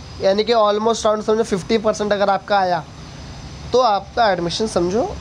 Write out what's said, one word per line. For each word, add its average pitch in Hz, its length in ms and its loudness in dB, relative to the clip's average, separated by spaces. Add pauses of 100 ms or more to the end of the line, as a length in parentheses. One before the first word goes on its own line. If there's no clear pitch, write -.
(220)
यानी 196 220 2
कि 220 100 0
almost 214 520 2
around 214 180 2
समझो 220 220 2
फिफ्टी 220 340 -2
परसेंट 208 340 0
अगर 196 160 2
आपका 196 300 0
आया, 175 240 0 (880)
तो 247 80 6
आपका 214 500 2
admission 175 360 -2
समझो 190 360 0 (180)